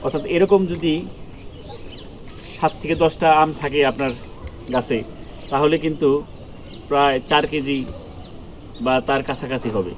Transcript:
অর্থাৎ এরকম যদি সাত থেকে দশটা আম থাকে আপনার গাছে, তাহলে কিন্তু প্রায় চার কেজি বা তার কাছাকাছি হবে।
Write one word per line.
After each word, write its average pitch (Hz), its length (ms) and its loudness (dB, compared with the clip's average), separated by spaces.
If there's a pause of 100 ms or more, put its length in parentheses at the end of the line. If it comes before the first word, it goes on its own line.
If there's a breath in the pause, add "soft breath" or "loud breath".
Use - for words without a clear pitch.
অর্থাৎ 147 180 -2 (140)
এরকম 190 240 6 (120)
যদি 165 200 2 (1600)
সাত - 180 2 (100)
থেকে 165 120 0 (100)
দশটা 160 240 4 (140)
আম 156 80 4 (100)
থাকে 143 180 0 (140)
আপনার 131 200 -2 (640)
গাছে, 117 240 0 (520)
তাহলে 151 340 4
কিন্তু 151 240 2 (800)
প্রায় 143 280 4 (140)
চার 147 220 4
কেজি 139 260 -2 (1040)
বা 127 100 4 (140)
তার 135 200 4
কাছাকাছি 127 480 -2
হবে। 92 220 -2